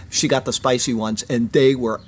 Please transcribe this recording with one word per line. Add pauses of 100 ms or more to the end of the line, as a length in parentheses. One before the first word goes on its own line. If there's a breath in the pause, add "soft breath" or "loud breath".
(120 loud breath)
She
got
the
spicy
ones,
and
they
were